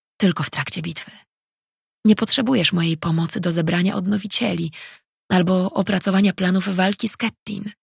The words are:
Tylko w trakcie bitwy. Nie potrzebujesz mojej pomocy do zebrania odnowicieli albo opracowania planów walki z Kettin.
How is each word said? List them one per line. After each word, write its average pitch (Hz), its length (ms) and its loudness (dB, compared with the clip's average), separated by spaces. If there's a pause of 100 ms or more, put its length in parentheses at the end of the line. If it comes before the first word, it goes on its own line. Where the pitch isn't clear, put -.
(180)
Tylko 175 260 2
w - 60 -4
trakcie - 320 -6
bitwy. 160 300 -8 (920)
Nie 214 100 8
potrzebujesz 220 580 0
mojej 165 240 0
pomocy 165 420 -2
do 175 120 -2
zebrania 175 440 0
odnowicieli 196 760 -2 (580)
albo 185 420 2
opracowania 190 640 2
planów 185 420 0
walki 196 340 0
z - 80 -6
Kettin. 208 540 -6 (120)